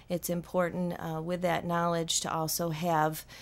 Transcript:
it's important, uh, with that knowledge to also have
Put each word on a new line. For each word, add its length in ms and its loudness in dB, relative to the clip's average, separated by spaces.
it's 220 -2
important, 680 0
uh, 200 -4
with 220 -4
that 240 2
knowledge 560 2
to 100 -2
also 380 0
have 560 2